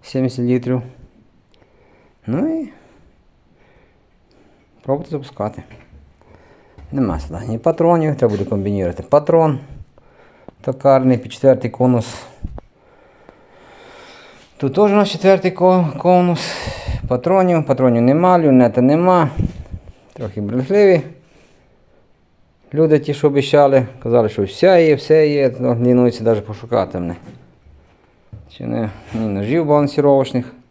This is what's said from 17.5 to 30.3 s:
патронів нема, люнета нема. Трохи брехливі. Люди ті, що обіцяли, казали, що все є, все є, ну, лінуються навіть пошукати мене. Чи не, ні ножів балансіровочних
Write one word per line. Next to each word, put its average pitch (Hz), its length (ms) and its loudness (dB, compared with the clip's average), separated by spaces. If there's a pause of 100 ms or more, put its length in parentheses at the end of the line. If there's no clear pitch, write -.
патронів 127 360 2
нема, 170 360 4
люнета 127 420 4
нема. 165 500 2 (840)
Трохи 110 280 -10
брехливі. 147 640 2 (1700)
Люди 156 240 4
ті, 143 160 -4
що 151 120 -2
обіцяли, 139 600 2 (160)
казали, 117 260 2
що 104 160 -2
все 170 420 2
є, 151 80 4
все 156 340 2
є, 139 320 0
ну, 123 140 0
лінуються 123 500 2
навіть 107 220 0
пошукати 101 520 -4
мене. 85 180 -6 (1300)
Чи - 180 -14
не, 117 240 -6 (240)
ні 113 120 -4
ножів 110 400 -4
балансіровочних 139 880 0 (160)